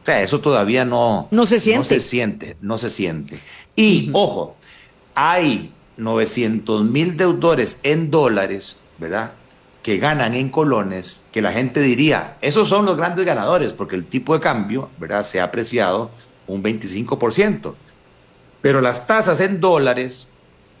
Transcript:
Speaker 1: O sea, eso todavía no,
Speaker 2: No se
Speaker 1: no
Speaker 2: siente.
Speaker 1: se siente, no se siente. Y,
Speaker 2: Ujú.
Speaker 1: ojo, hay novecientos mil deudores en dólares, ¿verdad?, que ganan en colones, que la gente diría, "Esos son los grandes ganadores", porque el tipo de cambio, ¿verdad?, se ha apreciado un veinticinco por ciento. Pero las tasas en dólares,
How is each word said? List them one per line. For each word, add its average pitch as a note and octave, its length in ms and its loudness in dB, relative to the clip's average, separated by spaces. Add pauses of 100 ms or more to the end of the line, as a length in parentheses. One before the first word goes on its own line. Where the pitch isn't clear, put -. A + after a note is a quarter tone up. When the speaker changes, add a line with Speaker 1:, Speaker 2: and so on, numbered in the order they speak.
Speaker 1:
O - 20 -20
sea, C3 160 2
eso A2 180 0
todavía B2+ 460 2
no, A#2 460 0
Speaker 2:
No A3+ 140 4
se G#3 100 4
Speaker 1:
no G#3+ 60 0
Speaker 2:
siente. A3+ 240 2
Speaker 1:
se - 140 2
siente, - 600 -4
no G#2+ 160 -4
se A#2 120 -6
siente. D#2+ 500 -6 (360)
Y, F3 340 4
Speaker 2:
Ujú. C#3+ 80 0
Speaker 1:
ojo, F3+ 380 -2 (600)
hay D3+ 580 0 (240)
novecientos A2 880 0
mil D3+ 320 0
deudores E3+ 680 2
en D#3 280 0
dólares, G2+ 680 0 (220)
¿verdad?, G#2 320 -6 (520)
que G#2 140 0
ganan B2+ 360 0
en C3 160 -2
colones, G#2+ 760 -2 (100)
que A2 80 0
la G#2 100 0
gente B2+ 300 -2
diría, C3 600 2
"Esos D3 280 2
son G3+ 160 2
los F#3 100 2
grandes F3 300 -2
ganadores", C#3+ 480 0
porque F#2+ 240 -8
el F2 80 -6
tipo C3 280 -2
de D#3 60 2
cambio, B2 580 -2
¿verdad?, G2 260 -4
se F#2 180 -2
ha F2+ 40 2
apreciado A2 640 -2 (380)
un G2 140 -6
veinticinco A2 580 -4
por A#2 140 0
ciento. G3+ 420 -2 (840)
Pero C#3 200 4
las B2 260 0
tasas F#3 320 2
en F#3+ 200 0
dólares, C3 680 2 (540)